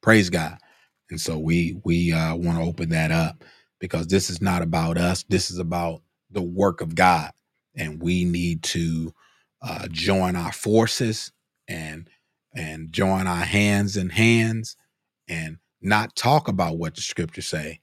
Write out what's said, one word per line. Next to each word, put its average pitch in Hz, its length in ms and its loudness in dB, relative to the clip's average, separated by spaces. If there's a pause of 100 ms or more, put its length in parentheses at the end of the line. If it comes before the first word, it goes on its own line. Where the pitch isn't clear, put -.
Praise 107 260 6
God. 85 300 -4 (520)
And 85 100 -8
so 82 180 -4
we, 85 460 0
we, 85 280 2
uh, 80 240 0
wanna 85 280 0
open 82 260 -4
that 80 200 2
up, 82 340 0 (360)
because 85 260 -4
this 92 240 2
is 85 100 -6
not 92 220 2
about 82 340 0
us. 87 320 0
This 95 220 0
is 90 80 -10
about 85 440 -4 (280)
the 98 120 -4
work 87 380 0
of 82 140 -6
God. 87 380 4 (420)
And 80 260 -8
we 87 240 2
need 87 400 -2
to, 82 480 -2 (480)
uh, - 280 -10
join 90 480 0
our 87 160 -4
forces 113 800 0 (360)
and, 80 400 -12 (460)
and 80 380 -12
join 95 340 2
our 87 180 -2
hands 101 520 2
in 90 140 -2
hands 113 680 2 (520)
and 80 300 -8 (240)
not 107 340 0
talk 139 320 4
about 87 300 0
what 82 160 -6
the - 60 -12
scriptures - 460 -6
say - 360 -8